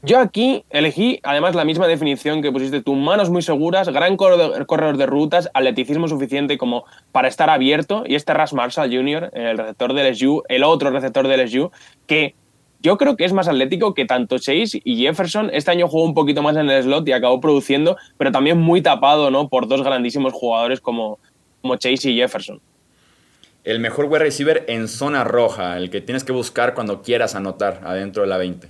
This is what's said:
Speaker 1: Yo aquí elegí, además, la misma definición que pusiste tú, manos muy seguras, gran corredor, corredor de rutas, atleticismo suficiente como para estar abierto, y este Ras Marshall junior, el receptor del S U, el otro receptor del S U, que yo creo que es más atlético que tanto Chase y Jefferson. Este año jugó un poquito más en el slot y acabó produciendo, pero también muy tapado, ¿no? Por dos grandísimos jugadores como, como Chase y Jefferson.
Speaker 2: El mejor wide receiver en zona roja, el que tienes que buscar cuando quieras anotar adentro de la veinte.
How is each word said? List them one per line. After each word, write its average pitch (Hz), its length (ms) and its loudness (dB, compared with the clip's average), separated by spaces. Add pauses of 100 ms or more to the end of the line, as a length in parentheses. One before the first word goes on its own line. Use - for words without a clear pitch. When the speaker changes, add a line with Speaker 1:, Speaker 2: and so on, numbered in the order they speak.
Speaker 1:
Yo 226 180 4
aquí 247 500 0
elegí, 160 540 0
además, 151 320 0
la 160 80 0
misma 160 240 2
definición 151 520 0
que 143 120 -2
pusiste 135 300 -4
tú, 139 120 -2
manos 170 360 2
muy 175 120 0
seguras, 170 460 0
gran 165 280 2
corredor, 175 500 4
corredor 151 300 0
de 135 100 0
rutas, 147 480 0
atleticismo 131 520 0
suficiente 143 500 -2
como 120 280 -4 (260)
para 131 160 2
estar 156 240 2
abierto, 147 560 0
y 135 80 -2
este 147 200 -2
Ras 156 180 0
Marshall 127 420 -2
junior, 131 380 -2
el 117 260 -4
receptor 113 340 -4
del 139 140 0
S 123 180 -2
U, 143 240 2
el 127 140 2
otro 143 280 2
receptor 135 360 0
del 135 140 2
S 123 180 0
U, 165 140 -2 (340)
que 156 300 0 (480)
yo 185 140 4
creo 277 180 2
que 165 80 0
es 180 80 0
más 190 140 0
atlético 170 480 0
que 135 120 -2
tanto 127 320 -2
Chase 180 440 -2
y 123 140 -2
Jefferson. 165 560 -2
Este 151 180 -2
año 175 160 2
jugó 160 180 0
un 160 100 0
poquito 147 280 2
más 151 140 2
en 151 120 0
el 135 140 4
slot 143 240 0
y 135 60 2
acabó 123 280 2
produciendo, 147 560 2 (220)
pero 135 140 0
también 147 260 2
muy 170 240 4
tapado, 143 480 4
¿no? 139 180 0
Por 120 200 0
dos 135 160 0
grandísimos 131 480 -2
jugadores 120 480 -2
como, 113 400 -6 (400)
como 127 160 -4
Chase 131 340 -2
y 120 60 0
Jefferson. 120 440 -4 (1000)
Speaker 2:
El 110 160 -2
mejor 117 280 -4
wide 151 120 2
receiver 147 480 0
en 113 220 -4
zona 139 340 -2
roja, 104 540 0
el 90 140 -6
que 98 100 -6
tienes 127 240 -6
que 131 80 -6
buscar 123 420 -2
cuando 104 280 -6
quieras 117 340 -2
anotar 98 480 -6
adentro 95 380 -6
de 98 60 0
la 95 80 -2
veinte. 90 340 -6